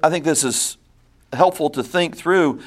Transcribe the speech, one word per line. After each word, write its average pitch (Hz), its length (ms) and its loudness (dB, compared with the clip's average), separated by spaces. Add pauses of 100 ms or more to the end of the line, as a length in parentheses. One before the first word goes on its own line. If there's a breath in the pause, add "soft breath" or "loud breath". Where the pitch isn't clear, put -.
I 160 80 4
think 160 140 -4
this 151 200 0
is - 320 -4 (560)
helpful 151 380 2
to 139 120 -4
think 175 340 -2
through 165 500 2